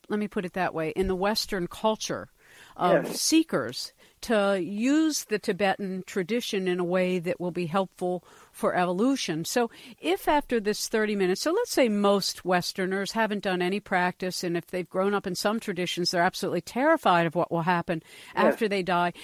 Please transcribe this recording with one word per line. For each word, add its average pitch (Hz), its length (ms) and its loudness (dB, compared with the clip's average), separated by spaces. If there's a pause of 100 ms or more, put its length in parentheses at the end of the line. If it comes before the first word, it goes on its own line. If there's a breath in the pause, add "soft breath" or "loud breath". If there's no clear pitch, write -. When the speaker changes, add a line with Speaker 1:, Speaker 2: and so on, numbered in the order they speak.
Speaker 1:
let 208 100 -2
me 208 80 -2
put 202 180 -4
it 175 100 -8
that 180 200 -2
way, 160 160 -2
in 185 160 0
the 185 80 0
Western 190 540 -2
culture 165 600 -4 (480 loud breath)
of 175 300 4
Speaker 2:
Yes. - 140 -6
Speaker 1:
seekers 170 720 0 (300 soft breath)
to 202 380 2
use 262 640 0
the 214 140 -2
Tibetan 190 680 -2
tradition 202 600 -2
in 180 140 0
a 180 40 2
way 185 340 2
that 175 200 -2
will 175 120 -4
be 175 160 -4
helpful 180 580 -2 (260 loud breath)
for - 240 -2
evolution. 180 720 0
So 240 260 0 (300 loud breath)
if 359 260 -2
after 285 320 2
this 208 300 -2
thirty 214 260 0
minutes, 190 280 2
so 311 100 2
let's 466 180 0
say 269 180 4
most 202 560 2
Westerners 185 680 0
haven't 214 300 0
done 180 200 0
any 180 160 0
practice, 180 640 -2
and 175 140 -2
if 165 100 -4
they've 180 220 -6
grown 196 260 0
up 196 120 -2
in 185 80 -4
some 214 260 0
traditions, 180 500 -4
they're 175 120 2
absolutely 175 400 0
terrified 233 640 2
of 156 80 -4
what 175 160 0
will 170 120 0
happen 170 400 0 (320 loud breath)
Speaker 2:
Yes. - 100 2
Speaker 1:
after 240 240 2
they 196 140 -2
die. 175 300 0 (120)